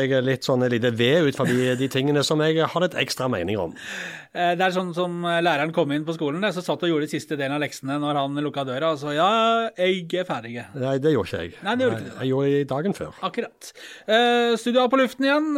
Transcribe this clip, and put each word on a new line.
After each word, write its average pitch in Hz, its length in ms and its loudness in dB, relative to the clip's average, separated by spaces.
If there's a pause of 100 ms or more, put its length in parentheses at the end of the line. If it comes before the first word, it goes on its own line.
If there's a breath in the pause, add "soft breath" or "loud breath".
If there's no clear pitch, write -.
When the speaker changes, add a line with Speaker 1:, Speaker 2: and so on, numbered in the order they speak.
Speaker 1:
jeg 131 160 2
litt 131 240 0
sånn 127 160 4
en 123 80 2
lite 120 240 2
V 139 320 4
ut 131 80 0
forbi 127 400 2
de 131 140 0
tingene 139 340 2
som 156 160 2
jeg 156 240 2
har 165 180 0
litt 180 140 0
ekstra 131 340 -2
mening 101 300 -2
om. - 140 -4 (600 loud breath)
Speaker 2:
Eh, 175 220 0
det 175 80 0
er 185 80 2
sånn 180 240 -2
som, 175 300 -2
eh, 170 160 2
læreren 160 320 2
kom 151 180 2
inn 147 140 -2
på 165 100 -4
skolen, 156 240 -2
det, 202 160 0
så 175 80 -6
satt 151 200 -2
og 175 60 0
gjorde 151 220 0
siste 151 240 -6
delen 139 160 -2
av 147 80 -2
leksene 139 400 -4
når 147 220 -2
han 139 140 -2
lukka 143 300 -4
døra, 139 280 0
og 139 60 -6
så, 147 140 -6
«Ja, 226 540 2 (100)
jeg 185 360 0
er 180 100 0
ferdig.» 120 400 -8 (120)
Speaker 1:
Nei, 135 220 0
det 151 140 4
gjorde 107 160 2
ikke 85 160 -4
jeg. 87 180 -8
Speaker 2:
Nei, 202 140 -2
det 262 80 0
gjorde 156 160 0
ikke 101 80 -10
Speaker 1:
Nei, - 80 -14
Speaker 2:
du. 131 80 -8
Speaker 1:
jeg 131 80 0
gjorde 139 160 2
det 143 140 2
i 143 100 -4
dagen 156 240 0
før. - 260 -10
Speaker 2:
Akkurat. - 520 -8 (340 loud breath)
Eh, 240 480 4
Studio 240 300 2
A - 20 4
på 262 100 2
luften 262 300 2
igjen. 302 300 2